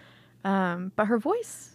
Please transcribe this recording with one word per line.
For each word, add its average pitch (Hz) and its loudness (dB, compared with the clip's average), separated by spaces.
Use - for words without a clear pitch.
Um, 185 0
but 214 2
her 233 2
voice 403 -4